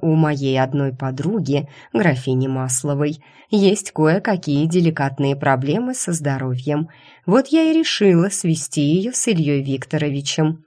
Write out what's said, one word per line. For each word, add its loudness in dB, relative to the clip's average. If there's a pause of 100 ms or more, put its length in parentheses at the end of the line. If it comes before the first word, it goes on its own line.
у 2
моей 0
одной -2
подруги, -4 (260)
графини 0
Масловой, -4 (260)
есть 2
кое-какие 0
деликатные 0
проблемы 0
со -6
здоровьем. -2 (360)
Вот 4
я 2
и 2
решила 4
свести -2
ее 0
с -4
Ильей 2
Викторовичем. -4